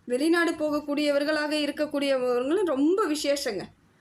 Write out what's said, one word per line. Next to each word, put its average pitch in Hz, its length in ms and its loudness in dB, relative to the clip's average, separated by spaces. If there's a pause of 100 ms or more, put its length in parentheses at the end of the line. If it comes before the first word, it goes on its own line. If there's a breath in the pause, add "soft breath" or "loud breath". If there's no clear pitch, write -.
வெளிநாடு 320 480 2
போகக்கூடியவர்களாக 294 1000 0
இருக்கக்கூடியவர்களும் 285 1120 0
ரொம்ப 330 420 2
விசேஷங்க. 285 540 -2 (400 soft breath)